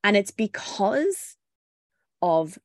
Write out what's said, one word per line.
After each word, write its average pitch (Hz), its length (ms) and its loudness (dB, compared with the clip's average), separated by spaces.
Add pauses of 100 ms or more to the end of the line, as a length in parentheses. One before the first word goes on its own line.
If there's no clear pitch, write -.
And 208 120 6
it's 196 140 2
because 233 1080 -4 (840)
of 160 420 2